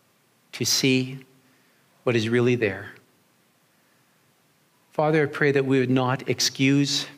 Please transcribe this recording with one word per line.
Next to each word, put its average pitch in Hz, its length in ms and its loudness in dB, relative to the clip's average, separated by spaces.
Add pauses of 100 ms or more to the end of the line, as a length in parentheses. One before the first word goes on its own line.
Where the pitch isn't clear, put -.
(520)
to 123 120 -8
see 131 540 0 (880)
what 117 120 0
is 110 140 0
really 123 240 2
there. 101 380 -4 (2000)
Father, 156 320 2
I - 20 2
pray 143 260 0
that 135 120 2
we 135 140 2
would 127 120 0
not 131 380 0
excuse 139 760 0 (120)